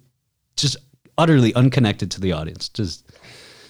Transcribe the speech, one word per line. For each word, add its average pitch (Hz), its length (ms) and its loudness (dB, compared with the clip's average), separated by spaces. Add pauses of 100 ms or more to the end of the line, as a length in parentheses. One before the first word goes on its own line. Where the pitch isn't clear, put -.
(560)
just - 220 -4 (400)
utterly 147 380 4
unconnected 120 560 2
to - 100 -12
the 95 100 0
audience, 80 380 -8
just, 95 340 -8 (680)